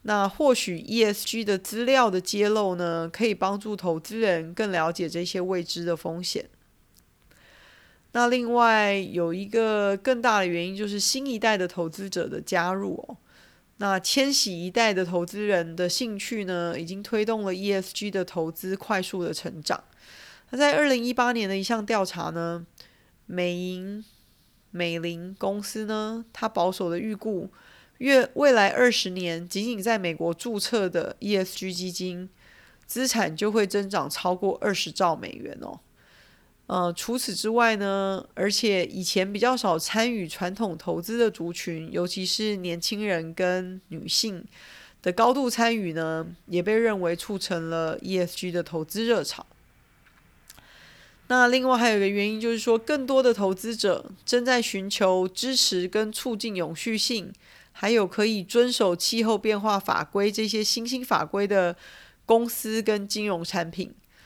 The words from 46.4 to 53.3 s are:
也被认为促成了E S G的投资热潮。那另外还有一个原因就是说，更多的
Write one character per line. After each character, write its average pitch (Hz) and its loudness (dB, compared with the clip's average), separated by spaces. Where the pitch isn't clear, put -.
也 175 0
被 208 2
认 220 2
为 170 0
促 196 -6
成 170 -4
了 165 -2
E 185 -2
S 175 -2
G 185 -6
的 170 -2
投 165 -4
资 202 -4
热 226 4
潮。 - -8
那 247 6
另 254 4
外 254 6
还 233 4
有 214 4
一 - 4
个 196 4
原 202 0
因 220 -6
就 233 0
是 233 0
说， 226 2
更 269 -2
多 262 6
的 247 6